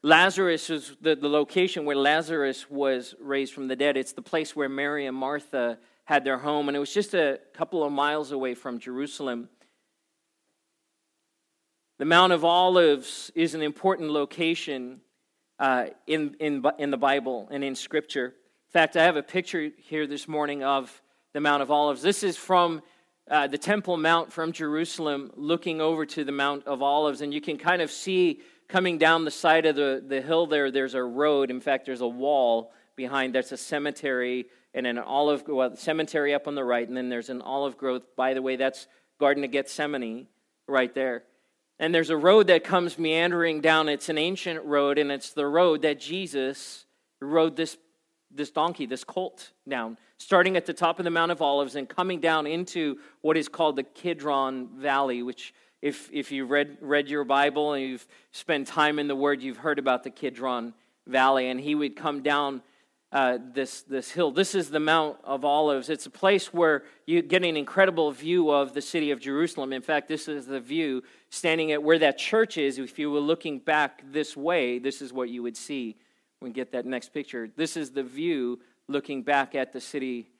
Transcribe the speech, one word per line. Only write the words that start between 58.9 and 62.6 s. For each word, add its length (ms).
in 80
the 80
Word, 260
you've 140
heard 240
about 240
the 60
Kidron 640
Valley. 420
And 80
he 160
would 220
come 260
down, 400